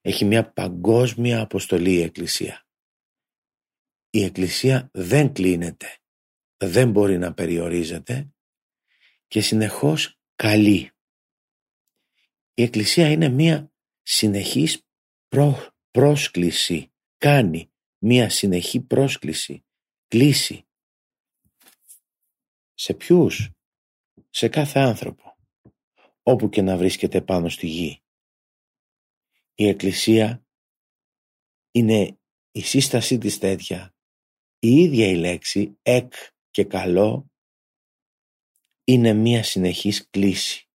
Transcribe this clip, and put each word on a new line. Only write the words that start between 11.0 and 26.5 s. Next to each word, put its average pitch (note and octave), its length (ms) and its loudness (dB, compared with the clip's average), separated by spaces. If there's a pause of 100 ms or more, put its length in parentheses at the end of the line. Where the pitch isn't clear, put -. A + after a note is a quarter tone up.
Η A#2 100 0
Εκκλησία A#2 480 2
είναι D#3 180 2
μια D3+ 440 0 (280)
συνεχής - 880 -2 (400)
προ-, C#3 420 0 (220)
πρόσκληση, F#2 1040 0 (240)
κάνει C3+ 540 0 (260)
μια A#2 320 2
συνεχή F#2+ 520 -2
πρόσκληση, - 840 -4 (420)
κλήση C3+ 600 0 (2000)
σε - 160 -6
ποιους; D3 560 2 (800)
Σε - 200 -4
κάθε C#3+ 300 -2
άνθρωπο, - 580 -2 (880)
όπου A2 260 2
και G2+ 120 0